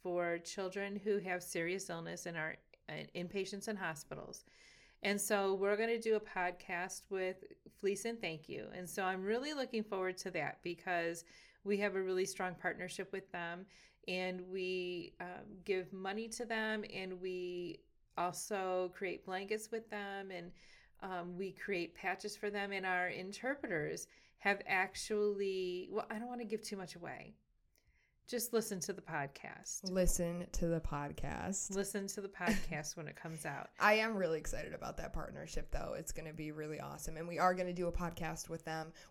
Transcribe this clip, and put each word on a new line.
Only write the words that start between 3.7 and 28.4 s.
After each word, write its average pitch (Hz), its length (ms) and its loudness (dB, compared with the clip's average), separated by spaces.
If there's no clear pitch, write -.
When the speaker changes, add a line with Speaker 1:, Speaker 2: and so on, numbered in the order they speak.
Speaker 1:
hospitals. - 680 -6
And 202 160 4
so 196 360 4
we're 196 220 6
gonna 226 220 4
do 220 180 6
a 208 40 2
podcast 180 880 -2
with 185 360 0
Fleece 196 240 4
and 233 160 -2
Thank 160 280 -4
You. - 260 -4
And 180 140 -6
so 190 160 0
I'm 185 200 2
really 254 300 2
looking 254 280 0
forward 185 360 0
to 185 140 -4
that 151 300 0
because 170 600 0
we 202 140 4
have 202 180 4
a 190 60 4
really 185 240 4
strong 185 280 -2
partnership 180 580 -4
with 190 200 -6
them, 175 320 -4
and 185 440 0
we, 185 680 0
um, 180 240 -8
give 185 280 2
money 196 360 -4
to 233 160 -4
them, 220 480 0
and 185 280 -4
we 180 600 -4
also 185 760 2
create - 300 -4
blankets 196 460 -2
with 226 200 -4
them, 196 400 -4
and, 175 220 -8
um, 180 340 -4
we 190 160 -2
create 175 420 -2
patches 190 420 -2
for 208 140 -2
them. 202 220 -2
And 190 120 0
our 180 240 4
interpreters 190 1000 -2
have 202 280 4
actually, 190 1200 2
well, 202 200 -2
I 214 80 -6
don't 240 100 -6
wanna 240 160 -4
give 214 180 -2
too - 140 -6
much 180 200 -8
away, 156 380 -10
just 233 240 0